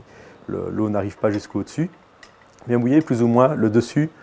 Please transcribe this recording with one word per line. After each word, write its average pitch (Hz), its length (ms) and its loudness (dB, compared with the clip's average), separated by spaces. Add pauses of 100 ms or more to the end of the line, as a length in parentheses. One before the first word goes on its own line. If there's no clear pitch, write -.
(480)
le, 92 220 -6
l'eau 104 180 -2
n'arrive 101 300 -4
pas 110 120 0
jusqu'au-dessus, 104 600 -6 (760)
vient 120 120 0
mouiller 131 240 2
plus 120 200 0
ou 117 60 4
moins 127 260 4
le 110 160 0
dessus 117 400 0 (120)